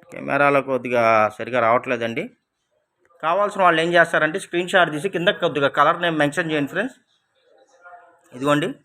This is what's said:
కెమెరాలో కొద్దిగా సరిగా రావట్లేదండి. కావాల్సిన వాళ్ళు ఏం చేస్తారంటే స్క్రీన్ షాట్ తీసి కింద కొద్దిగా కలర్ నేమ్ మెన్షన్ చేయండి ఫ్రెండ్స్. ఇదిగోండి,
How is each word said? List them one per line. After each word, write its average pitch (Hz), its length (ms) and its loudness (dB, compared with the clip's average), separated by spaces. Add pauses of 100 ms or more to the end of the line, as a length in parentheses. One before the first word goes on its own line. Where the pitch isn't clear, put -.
(120)
కెమెరాలో 139 560 0
కొద్దిగా 123 360 -2 (340)
సరిగా 117 280 -4
రావట్లేదండి. 120 580 -2 (1000)
కావాల్సిన 196 420 -2
వాళ్ళు 165 180 4
ఏం 170 140 0
చేస్తారంటే 160 420 2
స్క్రీన్ 175 340 -6
షాట్ 170 200 4
తీసి 151 160 -4
కింద 180 200 0 (120)
కొద్దిగా 143 380 0
కలర్ 170 240 4
నేమ్ 160 180 0
మెన్షన్ 156 300 -2
చేయండి 143 220 -2
ఫ్రెండ్స్. 214 240 -6 (1400)
ఇదిగోండి, 147 340 0 (160)